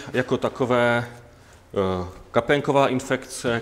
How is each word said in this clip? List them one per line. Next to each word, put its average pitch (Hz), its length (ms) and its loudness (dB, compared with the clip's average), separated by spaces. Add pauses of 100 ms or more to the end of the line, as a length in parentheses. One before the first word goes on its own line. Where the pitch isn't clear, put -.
(140)
jako 123 240 0
takové, 120 680 2
eh, - 1000 -6 (240)
Kapénková 139 560 2
infekce, 127 760 -2